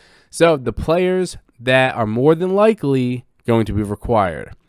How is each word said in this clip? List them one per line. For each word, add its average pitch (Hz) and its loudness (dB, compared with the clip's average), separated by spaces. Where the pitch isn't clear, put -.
So 165 2
the 120 -6
players 185 -2
that 127 2
are 113 -2
more 127 2
than 185 -2
likely 139 0
going 113 2
to 104 -6
be 107 -2
required: 101 -4